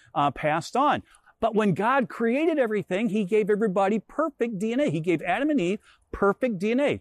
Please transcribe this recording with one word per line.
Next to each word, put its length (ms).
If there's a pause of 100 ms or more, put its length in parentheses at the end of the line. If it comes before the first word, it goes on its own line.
(140)
uh, 160
passed 440
on. 280 (360)
But 160
when 200
God 340
created 500
everything, 520
he 140
gave 260
everybody 480
perfect 600
D 140
N 80
A. 100
He 100
gave 220
Adam 280
and 100
Eve 180 (320)
perfect 480
D 140
N 80
A, 200